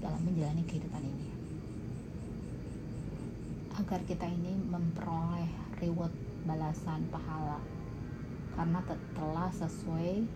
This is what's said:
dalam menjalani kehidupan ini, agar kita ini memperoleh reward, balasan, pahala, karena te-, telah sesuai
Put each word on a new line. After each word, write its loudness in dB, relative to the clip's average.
dalam 2
menjalani 4
kehidupan 0
ini, -2
agar 2
kita 0
ini 2
memperoleh 2
reward, 2
balasan, 0
pahala, -2
karena 4
te-, -2
telah 2
sesuai 2